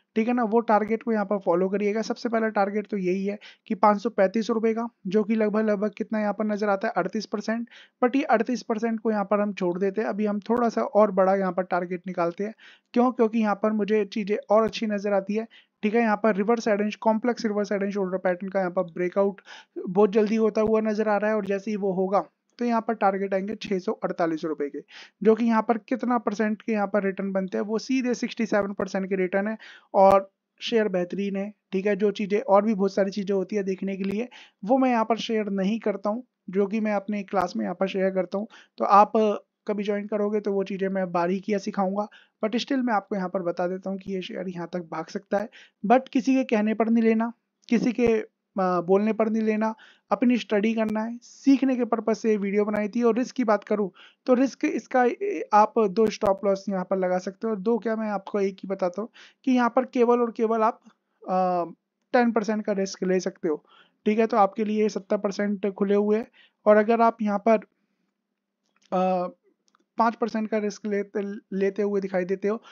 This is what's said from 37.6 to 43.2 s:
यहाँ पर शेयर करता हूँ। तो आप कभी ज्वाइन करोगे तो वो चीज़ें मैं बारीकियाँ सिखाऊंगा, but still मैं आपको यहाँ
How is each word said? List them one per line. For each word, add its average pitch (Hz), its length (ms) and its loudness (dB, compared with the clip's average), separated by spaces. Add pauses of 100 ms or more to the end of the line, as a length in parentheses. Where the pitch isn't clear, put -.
यहाँ 185 160 -4
पर 190 80 0
शेयर 190 220 0
करता 185 280 -4
हूँ। 214 100 -6 (300)
तो 220 60 -2
आप 208 280 6 (560)
कभी 208 160 -2
ज्वाइन 202 220 -4
करोगे 208 340 -2
तो 208 120 -4
वो 196 120 0
चीज़ें 190 240 -4
मैं 190 240 -2
बारीकियाँ 185 480 0
सिखाऊंगा, 202 460 -2 (380)
but 214 120 -2
still 262 280 -2
मैं 240 100 0
आपको 202 220 -2
यहाँ 185 120 -4